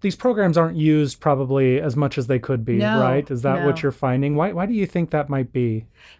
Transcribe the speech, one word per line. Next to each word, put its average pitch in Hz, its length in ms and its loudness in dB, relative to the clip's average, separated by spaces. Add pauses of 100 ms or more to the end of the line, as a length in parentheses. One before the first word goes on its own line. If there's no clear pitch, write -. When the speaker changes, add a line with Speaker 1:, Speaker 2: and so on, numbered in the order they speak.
Speaker 1:
these 190 120 -2
programs 202 440 2
aren't 165 180 0
used 151 440 2
probably 135 600 2
as 143 160 -2
much 147 220 0
as 123 80 -4
they 127 120 0
could 120 240 -4
be, 113 140 -2
Speaker 2:
No, - 240 2
Speaker 1:
right? 131 300 0
Is 127 120 -4
that 135 220 0
what 143 120 2
Speaker 2:
no. - 60 -10
Speaker 1:
you're 139 100 0
finding? 139 440 0
Why, 180 160 0
why 175 140 -4
do 233 80 -4
you 208 100 0
think 175 260 -2
that 147 200 -2
might 135 240 -4
be? 113 320 -2 (340)